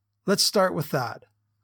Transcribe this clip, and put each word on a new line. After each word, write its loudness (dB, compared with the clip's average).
Let's 2
start 2
with -6
that." -4